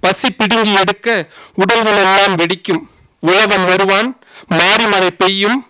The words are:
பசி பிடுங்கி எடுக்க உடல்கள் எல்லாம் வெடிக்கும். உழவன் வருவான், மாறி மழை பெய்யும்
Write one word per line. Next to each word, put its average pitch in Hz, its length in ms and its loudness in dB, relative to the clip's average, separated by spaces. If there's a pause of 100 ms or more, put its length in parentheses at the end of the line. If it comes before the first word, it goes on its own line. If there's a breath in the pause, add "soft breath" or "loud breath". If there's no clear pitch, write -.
பசி 190 280 0
பிடுங்கி 214 440 0
எடுக்க 196 340 -2 (460 loud breath)
உடல்கள் 214 420 0
எல்லாம் 196 380 2
வெடிக்கும். 170 480 -4 (400 soft breath)
உழவன் 190 420 0
வருவான், 196 440 0 (400 loud breath)
மாறி 196 380 0
மழை 190 240 0
பெய்யும் 196 480 -2 (120)